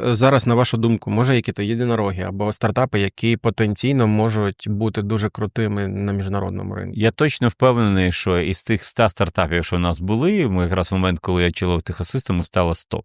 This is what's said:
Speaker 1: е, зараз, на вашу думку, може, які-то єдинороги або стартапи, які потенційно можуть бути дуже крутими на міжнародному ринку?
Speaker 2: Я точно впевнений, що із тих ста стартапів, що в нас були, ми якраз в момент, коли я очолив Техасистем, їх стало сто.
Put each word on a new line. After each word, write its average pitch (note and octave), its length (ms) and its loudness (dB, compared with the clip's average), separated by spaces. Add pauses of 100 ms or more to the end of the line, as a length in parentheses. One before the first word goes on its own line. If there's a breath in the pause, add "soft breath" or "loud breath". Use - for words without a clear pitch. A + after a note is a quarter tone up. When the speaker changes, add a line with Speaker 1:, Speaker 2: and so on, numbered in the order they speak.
Speaker 1:
е, A#2+ 100 0
зараз, B2+ 320 4
на A#2+ 80 2
вашу A#2+ 220 2
думку, A2+ 340 0
може, B2 260 2
які-то G#2 260 -2
єдинороги A2 600 -2
або G2 300 -4
стартапи, A2+ 480 0
які A2+ 360 0
потенційно A2+ 720 0
можуть G#2+ 600 0
бути G#2+ 340 -2
дуже G#2 260 -2
крутими G#2 600 -2
на G2 240 -4
міжнародному F#2+ 640 -4
ринку? F#2+ 220 -8
Speaker 2:
Я A2 140 2
точно C#3 380 0
впевнений, G#2 640 4
що F2+ 280 0
із F2 220 -4
тих A2 180 -2
ста - 280 2
стартапів, F2 560 0
що - 120 -2
в F2 40 0
нас E2+ 200 0
були, C3 480 0
ми F#2 140 2
якраз F2+ 280 0
в G2 40 -2
момент, F#2 260 2
коли F2+ 220 0
я F2 60 4
очолив F2 340 0
Техасистем, F#2 540 -4
їх E2+ 100 -2
стало E2+ 280 0
сто. - 300 -8